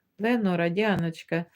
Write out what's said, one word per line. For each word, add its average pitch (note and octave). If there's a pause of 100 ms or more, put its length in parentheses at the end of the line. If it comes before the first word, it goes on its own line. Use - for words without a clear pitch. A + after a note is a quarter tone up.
(180)
Леонора, G3
Діаночка, E3+ (120)